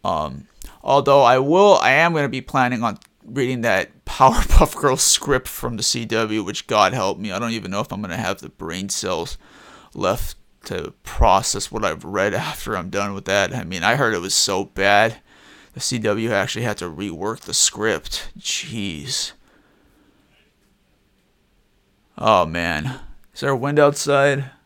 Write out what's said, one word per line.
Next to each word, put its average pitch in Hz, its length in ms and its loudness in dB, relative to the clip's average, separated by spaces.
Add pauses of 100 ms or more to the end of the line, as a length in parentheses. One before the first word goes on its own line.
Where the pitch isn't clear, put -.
Um, 76 420 -4 (340)
although 139 420 4
I 127 160 6
will, 180 420 6
I 120 100 4
am 165 220 4
gonna 143 160 -2
be 131 100 -6
planning 123 420 -2
on 107 160 -4 (280)
reading 127 360 -4
that 110 440 -2
<laughs> - 0 -
Powerpuff - 680 6
Girls 131 280 0
script - 480 0
from 120 260 -8
the 101 80 -6
C 117 220 -4
W, 110 360 0
which, 95 240 -8
God 104 280 4
help 98 240 -2
me, 98 160 -8
I 98 60 -6
don't 117 120 -6
even 92 200 -8
know 101 100 -4
if - 100 -8
I'm 104 100 -10
gonna 90 140 -8
have 98 240 -6
the - 80 -18
brain 90 400 -10
cells 90 500 -6 (560)
left - 440 -2 (280)
to - 280 -8 (100)
process - 680 2
what 107 100 -4
I've 80 220 -4
read 98 280 0
after 120 440 -6
I'm 90 120 -8
done 101 240 -4
with 95 120 -12
that. 98 280 0
I 117 120 -8
mean, 85 180 -6
I 113 120 2
heard 120 180 0
it 90 60 -2
was 95 140 -6
so 98 300 0
bad, 101 540 2 (560)
the - 80 -12
C 123 180 -4
W 110 320 -2
actually 101 320 -2
had 107 140 -4
to 87 120 -10
rework 92 520 -8
the - 120 -10
script. - 840 -2
Jeez. 101 960 -8 (2750)
Oh, 95 280 4
man. 85 560 -4 (320)
Is - 80 -14
there 139 80 -2
a 135 80 0
wind 143 200 -2
outside? 143 720 2 (140)